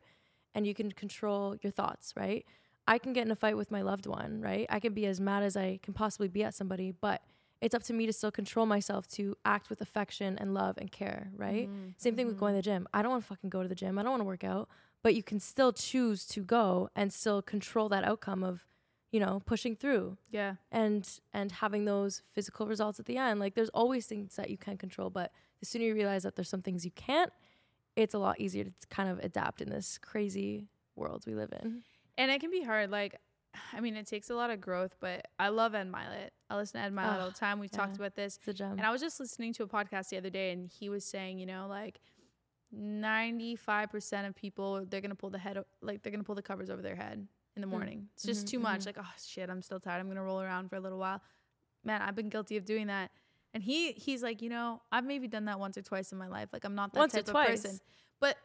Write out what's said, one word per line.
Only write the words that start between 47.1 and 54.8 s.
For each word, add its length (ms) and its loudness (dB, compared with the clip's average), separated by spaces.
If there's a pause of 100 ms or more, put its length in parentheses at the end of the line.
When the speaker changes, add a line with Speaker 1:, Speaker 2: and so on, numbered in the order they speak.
Speaker 2:
in 60 -4
the 60 -4
Speaker 1:
Mm. 20 -4
Speaker 2:
morning. 440 -6
It's 100 -10
just 220 -2
Speaker 1:
Mm-hmm, 40 -4
Speaker 2:
too 80 -2
much. 220 2
Speaker 1:
mm-hmm. 200 -8
Speaker 2:
Like, 60 -12
"Oh, 60 -14 (140)
shit, 220 -8
I'm 140 -6
still 180 -8
tired. 200 -4
I'm 80 -6
gonna 160 -6
roll 160 -2
around 300 -4
for 60 -6
a 40 -6
little 180 -6
while." 240 -2 (640)
Man, 180 0
I've 140 -2
been 120 -4
guilty 280 -4
of 80 -2
doing 240 0
that. 220 -2 (440)
And 80 -4
he, 300 2
he's 300 -2
like, 200 -4
"You 80 -4
know, 320 -4 (100)